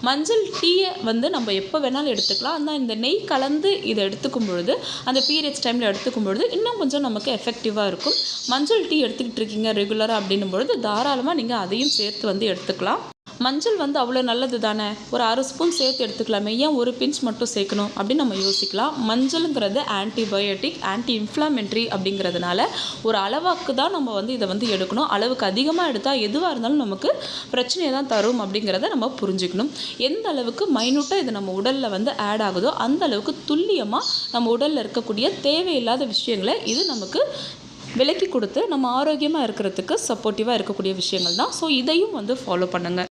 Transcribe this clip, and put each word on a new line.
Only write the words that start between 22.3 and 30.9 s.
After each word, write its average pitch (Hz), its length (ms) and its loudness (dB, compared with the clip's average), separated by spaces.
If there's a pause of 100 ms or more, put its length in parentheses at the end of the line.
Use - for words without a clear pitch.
ஒரு 220 160 4
அளவாக்கு 320 560 0
தான் 330 160 2
நம்ம 262 220 -2
வந்து 220 180 -2
இதை 214 160 0
வந்து 214 220 -2
எடுக்கணும். 190 420 0
அளவுக்கு 240 340 0
அதிகமா 302 400 2
எடுத்தா 247 220 0 (140)
எதுவா 302 280 0
இருந்தாலும் 262 300 0
நமக்கு 196 260 0 (420)
பிரச்சனையை 262 440 0
தான் 277 160 -2
தரும் 226 320 4
அப்படிங்கிறத 202 500 0
நம்ம 240 160 0 (100)
புரிஞ்சுக்கணும். 190 500 0 (380)
எந்த 427 160 -2 (100)
அளவுக்கு 254 320 -2 (100)
மைன்யூட்டா 277 480 2